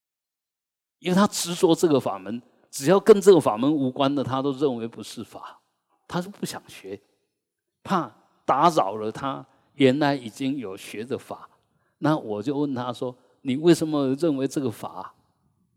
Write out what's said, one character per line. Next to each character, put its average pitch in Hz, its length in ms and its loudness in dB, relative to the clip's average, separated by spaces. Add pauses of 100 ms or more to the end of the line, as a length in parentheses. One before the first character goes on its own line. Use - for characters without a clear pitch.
(1000)
因 175 100 -4
为 180 40 2
他 196 120 6
执 - 260 -6
着 170 220 4
这 175 140 2
个 143 100 4
法 113 180 -4
门， 98 240 -10 (300)
只 139 160 -10
要 190 140 6
跟 202 200 8
这 190 120 8
个 170 80 8
法 123 180 2
门 135 140 0
无 135 180 0
关 139 240 0
的， 139 80 -2
他 127 180 -4
都 139 120 -2
认 131 240 -2
为 113 100 -8
不 117 160 -16
是 110 220 -14
法， - 360 -20 (460)
他 175 160 -6
是 180 60 -14
不 208 180 -10
想 - 220 -12
学， - 320 -16 (840)
怕 160 320 -4 (300)
打 151 260 4
扰 113 240 0
了 107 160 -6
他 139 340 -8 (300)
原 135 240 4
来 143 160 0
已 123 160 -10
经 135 280 -6
有 101 180 -10
学 104 280 -12
的 123 140 -8
法。 - 320 -16 (480)
那 151 180 0
我 107 240 -8
就 135 160 -6
问 147 160 -4
他 123 200 -6
说： 127 240 -10 (240)
“你 131 160 -4
为 160 180 4
什 160 120 0
么 143 280 -2
认 147 220 0
为 131 100 -2
这 139 140 -6
个 127 100 -2
法？” - 420 -14 (640)